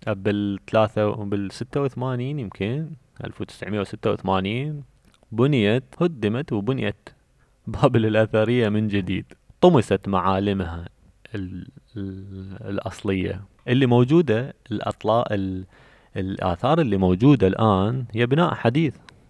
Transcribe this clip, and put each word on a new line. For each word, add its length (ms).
بالثلاثة، 1080
بالستة 680
وثمانين 580
يمكن، 500
ألف 180
وتسعمية 380
وستة 320
وثمانين، 720
بنيت، 520
هدمت 520
وبنيت 560
بابل 380
الأثرية 640
من 180
جديد. 380
طمست 460
معالمها 800
ال-، 320
ال-، 720
الأصلية. 720
اللي 180
موجودة، 680
الأطلا-، 600
ال-، 320
الآثار 640
اللي 160
موجودة 500
الآن 640
هي 140
بناء 280
حديث، 420